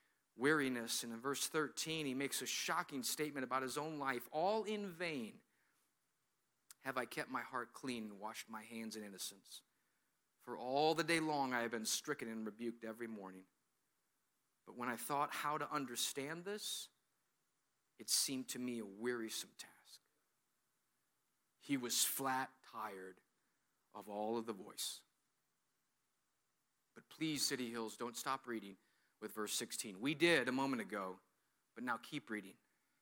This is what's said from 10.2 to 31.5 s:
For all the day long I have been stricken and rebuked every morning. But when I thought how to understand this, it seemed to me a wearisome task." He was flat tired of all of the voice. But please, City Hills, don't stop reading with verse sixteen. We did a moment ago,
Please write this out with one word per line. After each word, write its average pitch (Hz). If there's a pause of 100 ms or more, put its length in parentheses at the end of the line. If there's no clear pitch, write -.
For 120
all 139
the 160
day 165
long 143
I 120
have 117
been 110
stricken 139
and 113
rebuked 113
every 113
morning. 95 (1200)
But 110
when 123
I 117
thought 143
how 151
to 147
understand 143
this, - (1080)
it 110
seemed 131
to 123
me 123
a 107
wearisome 110
task." - (1600)
He 143
was 120
flat 131 (220)
tired 95 (720)
of 104
all 107
of 113
the 113
voice. - (1900)
But -
please, 151
City 123
Hills, 113
don't 120
stop 135
reading 98 (440)
with 107
verse 104
sixteen. 107
We 143
did 147
a 127
moment 135
ago, 95 (540)